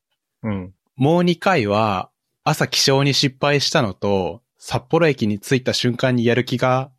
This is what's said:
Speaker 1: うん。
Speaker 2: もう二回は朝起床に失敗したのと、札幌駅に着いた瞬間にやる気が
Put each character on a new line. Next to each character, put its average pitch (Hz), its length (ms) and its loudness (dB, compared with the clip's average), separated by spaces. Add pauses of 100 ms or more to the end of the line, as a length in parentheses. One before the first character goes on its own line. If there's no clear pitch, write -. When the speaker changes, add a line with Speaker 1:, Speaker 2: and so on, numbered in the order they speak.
(420)
Speaker 1:
う 113 80 -6
ん。 98 240 -10 (200)
Speaker 2:
も 151 260 2
う 175 40 2
二 175 120 2
回 165 300 0
は 101 440 0 (340)
朝 147 240 0
起 - 100 -4 (100)
床 135 160 2
に 139 100 2
失 131 260 -2
敗 143 200 2
し - 100 -2
た 156 120 2
の 101 100 -2
と、 95 500 -2 (140)
札 - 280 -8
幌 165 240 2
駅 131 180 0
に 104 140 -2
着 - 160 -2
い 127 80 -4
た 117 80 -2
瞬 120 240 -2
間 127 180 0
に 120 100 0
や 117 100 2
る 120 100 0
気 123 140 -4
が 127 400 0